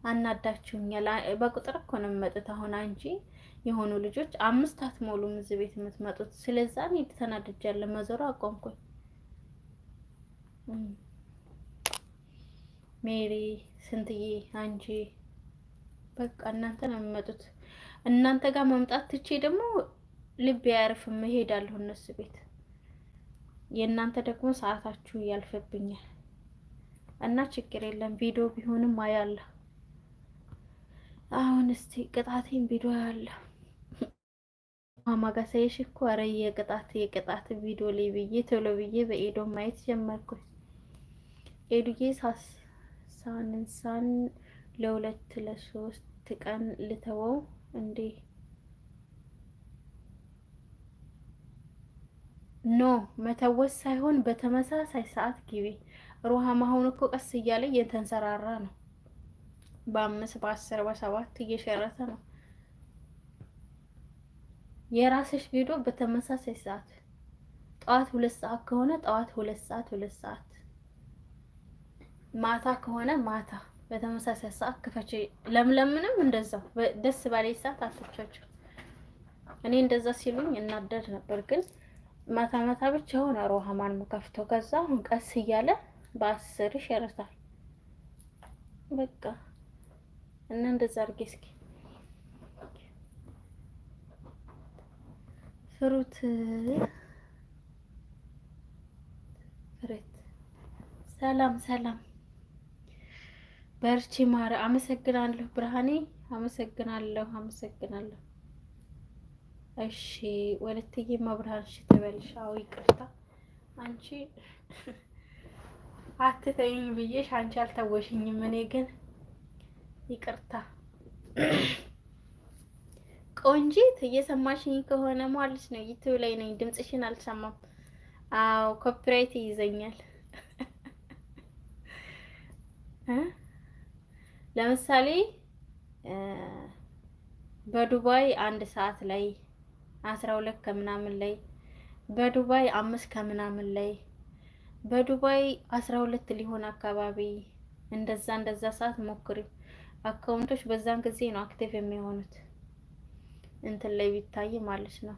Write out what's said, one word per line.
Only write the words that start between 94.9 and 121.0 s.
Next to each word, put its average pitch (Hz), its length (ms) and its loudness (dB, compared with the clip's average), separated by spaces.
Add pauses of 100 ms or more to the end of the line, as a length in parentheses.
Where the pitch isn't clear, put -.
ፍሩት 262 440 2 (3500)
ፍሬት 233 380 -12 (1000)
ሰላም 262 460 4
ሰላም፣ 233 380 -2 (1800)
በርቺ 240 500 4
ማረ። 233 320 4
አመሰግናለሁ 240 920 2
ብርሃኔ፣ 247 400 0 (420)
አመሰግናለሁ፣ 226 1000 -4
አመሰግናለሁ። 214 840 -10 (1600)
እሺ 220 220 -6 (580)
ወለትዬ 220 500 -6 (180)
ብርሃን 220 340 -4
እሺ - 140 -16 (100)
ትበልሽ። 208 500 6
አዎ 220 200 -8
ይቅርታ - 440 4 (800)
አንቺ 240 280 -10 (2000)
አትተይኝ 254 720 4
ብዬሽ 233 400 -2
አንቺ 226 260 -2
አልተወሽኝም። 220 840 0
እኔ 220 140 0 (100)
ግን 254 200 0 (1200)
ይቅርታ። 233 440 -8 (2750)